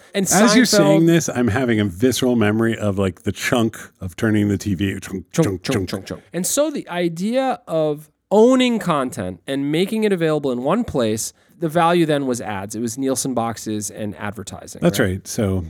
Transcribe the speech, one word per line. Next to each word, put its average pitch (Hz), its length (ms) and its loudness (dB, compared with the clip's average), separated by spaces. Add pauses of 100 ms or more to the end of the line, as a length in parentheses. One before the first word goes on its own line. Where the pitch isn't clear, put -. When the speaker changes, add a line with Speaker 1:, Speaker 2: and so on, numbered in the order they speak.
(120)
Speaker 1:
And 196 140 -2
Speaker 2:
As 208 300 4
you're 247 100 6
Speaker 1:
Seinfeld 214 100 2
Speaker 2:
saying 165 300 6
this, 165 220 4
I'm 123 200 0
having 117 320 2
a 104 40 2
visceral 120 520 0
memory 110 400 2
of, 101 220 -2
like, 95 240 -2
the 101 100 -2
chunk - 460 0 (220)
of 92 160 -12
turning 107 320 2
the 98 100 2
T 101 160 -4
V. 95 260 -2
Chunk, 95 300 -10
Speaker 1:
Chunk, - 20 -16
Speaker 2:
chunk, 104 300 0
Speaker 1:
chunk, - 0 -
Speaker 2:
chunk. 101 260 -2
Speaker 1:
chunk, 98 180 -8
chunk. - 160 -12 (100)
And 175 120 -4
so 294 260 0
the 285 180 -8
idea 180 800 -2
of 156 420 -2 (220)
owning 240 480 6
content 127 640 -4
and 139 240 -2
making 196 320 0
it 208 100 2
available 156 380 0
in 123 140 -4
one 190 180 2
place, 117 500 -2 (260)
the 165 100 -2
value 170 360 2
then 147 220 0
was 123 160 -2
ads. 101 320 -8
It 107 60 -6
was 117 180 -4
Nielsen 135 340 -2
boxes 113 580 -4
and 104 260 -8
advertising, 101 640 -12
Speaker 2:
That's 170 180 2
Speaker 1:
right? 98 120 2
Speaker 2:
right. 95 160 -8
So 95 420 -2